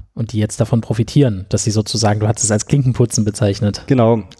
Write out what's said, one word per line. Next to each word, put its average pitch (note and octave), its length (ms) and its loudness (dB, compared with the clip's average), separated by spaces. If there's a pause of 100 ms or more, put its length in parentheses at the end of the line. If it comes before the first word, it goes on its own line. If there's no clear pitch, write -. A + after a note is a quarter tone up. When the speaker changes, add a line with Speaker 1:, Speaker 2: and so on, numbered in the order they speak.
(140)
Speaker 1:
und A2+ 200 -8
die A2 40 -4
jetzt G#2+ 220 -2
davon A#2 220 0
profitieren, A2 640 0
dass - 160 -2
sie A2+ 80 -2
sozusagen, G#2+ 480 0
du G#2+ 80 0
hattest - 160 -2
es - 80 0
als G#3+ 140 0
Klinkenputzen B2 580 2
bezeichnet. G2+ 640 -2
Speaker 2:
Genau, A2+ 360 4 (160)